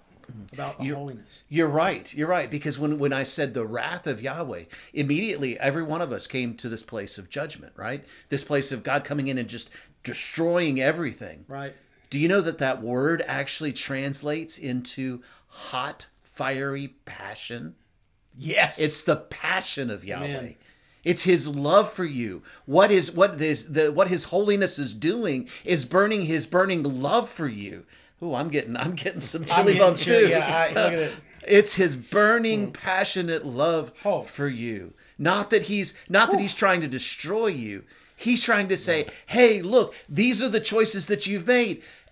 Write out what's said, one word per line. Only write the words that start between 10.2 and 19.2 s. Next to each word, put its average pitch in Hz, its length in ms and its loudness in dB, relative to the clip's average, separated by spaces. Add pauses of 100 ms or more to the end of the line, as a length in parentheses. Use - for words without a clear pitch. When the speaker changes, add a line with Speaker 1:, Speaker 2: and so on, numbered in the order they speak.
Speaker 1:
everything. 127 680 -4
Speaker 2:
Right. 139 280 -12 (360)
Speaker 1:
Do 143 80 -2
you 160 80 4
know 196 140 4
that 160 180 -2
that 131 220 -2
word 135 460 0
actually 139 460 -6
translates 143 840 -6
into 127 640 -6 (260)
hot, - 580 -8 (180)
fiery 139 720 -6 (100)
passion? 117 680 -12 (640)
Speaker 2:
Yes. 156 420 0
Speaker 1:
It's 156 240 0
the 156 140 2
passion 160 720 -4